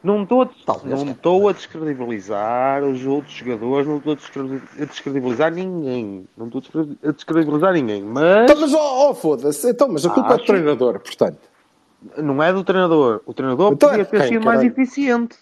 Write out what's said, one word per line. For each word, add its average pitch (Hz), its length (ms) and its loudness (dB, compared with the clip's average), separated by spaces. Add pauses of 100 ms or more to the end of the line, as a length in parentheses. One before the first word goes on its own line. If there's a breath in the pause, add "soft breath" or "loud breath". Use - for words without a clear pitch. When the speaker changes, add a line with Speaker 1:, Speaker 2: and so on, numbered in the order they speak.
Speaker 1:
Não 208 180 0
estou 247 200 2
a - 20 2
des-, - 200 -10
Speaker 2:
Talvez, 127 300 -6
Speaker 1:
não 135 60 -4
Speaker 2:
cara. 143 120 -6
Speaker 1:
estou 185 360 2
a 190 40 2
descredibilizar 123 1300 -4
os 131 220 -4
outros 143 260 -4
jogadores, 123 560 -4
não 151 80 -2
estou 147 160 -4
a 143 40 -2
descredi-, 135 460 -10 (180)
a 151 40 -4
descredibilizar 139 680 -4
ninguém. 127 840 -8
Não 113 100 -12
estou 120 120 -10
a 131 40 -8
descredi-, 156 400 -6
a 151 100 -2
descredibilizar 160 600 0
ninguém, 110 300 -2
mas 170 480 4
Speaker 3:
Então, 294 100 8
mas, 294 140 2
oh, 285 360 2
oh, - 40 -4
foda-se. 151 560 0
Então, 262 180 2
mas 156 160 -4
a 175 60 2
culpa 233 180 0
é - 40 4
do - 40 6
Speaker 1:
Acho - 100 -4
Speaker 3:
treinador, 135 540 2
portanto. - 380 -2 (800)
Speaker 1:
Não 143 240 -2
é 175 100 4
do 190 100 -2
treinador. 165 600 2
O - 80 -14
treinador 135 400 0
Speaker 3:
Então 285 160 6
Speaker 1:
podia 220 140 2
Speaker 3:
é - 20 0
Speaker 1:
ter 208 160 -2
Speaker 3:
quem, 185 80 2
Speaker 1:
sido 226 160 0
mais 226 160 4
Speaker 3:
caralho? 247 120 4
Speaker 1:
eficiente. 247 680 -2